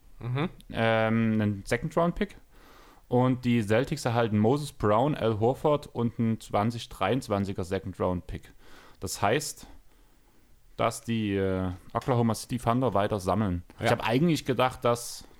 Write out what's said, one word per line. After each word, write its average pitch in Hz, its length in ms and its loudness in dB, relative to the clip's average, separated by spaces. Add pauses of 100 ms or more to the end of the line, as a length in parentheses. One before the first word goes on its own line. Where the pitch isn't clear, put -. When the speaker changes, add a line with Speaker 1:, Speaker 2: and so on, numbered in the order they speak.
(200)
Speaker 1:
Mhm. 127 280 -4 (220)
Speaker 2:
ähm, 113 640 2
einen 104 320 0
Second 123 300 -2
Round 170 180 2
Pick. - 220 -6 (720)
Und 123 360 2
die 120 180 4
Celtics 117 440 0
erhalten 117 320 2
Moses 143 340 2
Brown, 113 420 2
Al 110 260 0
Horford 139 480 0
und 117 300 -4
einen 113 220 0
zwanzig 113 480 -2
dreiundzwanziger 98 760 -2
Second 92 360 -6
Round 90 260 -2
Pick. - 260 -12 (480)
Das - 200 -8
heißt, 127 460 -2 (1120)
dass 113 260 -2
die, 110 320 -2
äh, 95 340 0 (240)
Oklahoma 117 420 2
City - 240 -6
Thunder 120 360 2
weiter 101 260 2
sammeln. 92 440 0 (160)
Speaker 1:
Ja. 113 60 -2
Speaker 2:
Ich 113 40 4
hab 113 180 0
eigentlich 143 380 2
gedacht, 127 380 0
dass - 400 -2 (160)